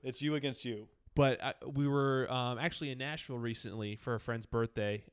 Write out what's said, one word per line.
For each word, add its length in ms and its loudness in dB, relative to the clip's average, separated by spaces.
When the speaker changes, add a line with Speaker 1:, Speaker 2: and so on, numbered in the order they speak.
Speaker 1:
It's 180 -6
you 140 2
against 300 -2
you. 220 -4
Speaker 2:
But 280 6
I, 100 -2
we 220 2
were, 440 2
um, 280 0
actually 320 -2
in 80 -6
Nashville 400 -6
recently 560 -4
for 180 -2
a 60 0
friend's 260 -4
birthday, 680 0